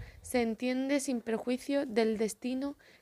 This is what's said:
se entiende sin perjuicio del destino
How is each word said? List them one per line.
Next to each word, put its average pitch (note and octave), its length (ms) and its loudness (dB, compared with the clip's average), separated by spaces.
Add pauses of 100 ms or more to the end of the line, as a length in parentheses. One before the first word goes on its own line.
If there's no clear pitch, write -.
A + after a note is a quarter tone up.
(200)
se B3 220 0
entiende B3+ 560 0
sin C4 220 -2
perjuicio B3+ 640 -2
del A3 320 2
destino C4 580 -2 (260)